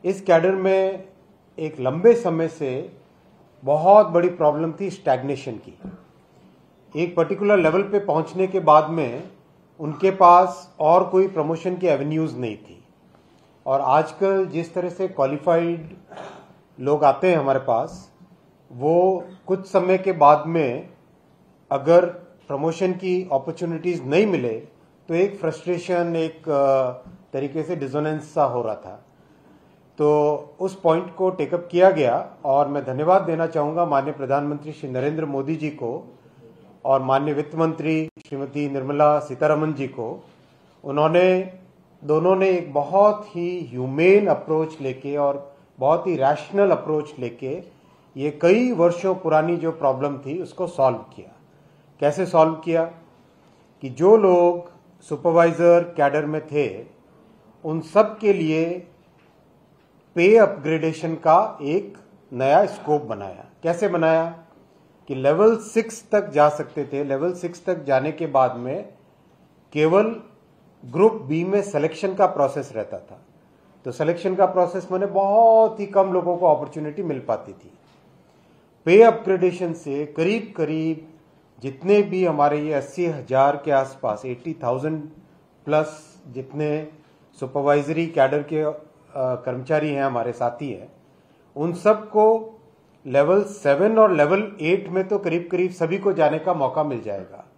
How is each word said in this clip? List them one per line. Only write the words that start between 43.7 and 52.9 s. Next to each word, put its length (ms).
अप्रोच 540
लेके 360
और 380
बहुत 280
ही 80
रैशनल 560
अप्रोच 480
लेके 440
ये 240
कई 300
वर्षों 440
पुरानी 420
जो 140
प्रॉब्लम 460
थी 240
उसको 260
सॉल्व 300
किया। 380
कैसे 260
सॉल्व 280
किया 320